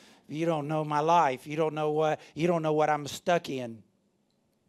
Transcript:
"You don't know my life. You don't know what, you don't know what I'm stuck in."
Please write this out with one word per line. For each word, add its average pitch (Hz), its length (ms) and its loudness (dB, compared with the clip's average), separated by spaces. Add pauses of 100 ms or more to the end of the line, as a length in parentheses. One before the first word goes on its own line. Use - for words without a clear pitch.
(280)
"You 156 180 -6
don't 156 220 -2
know 156 160 -2
my 151 180 -2
life. 156 460 2
You 151 80 -8
don't 156 200 0
know 151 160 -2
what, 151 280 0 (140)
you 165 140 0
don't 170 140 2
know 156 120 0
what 151 160 4
I'm 147 180 -2
stuck 170 420 -2
in." 120 340 -8 (840)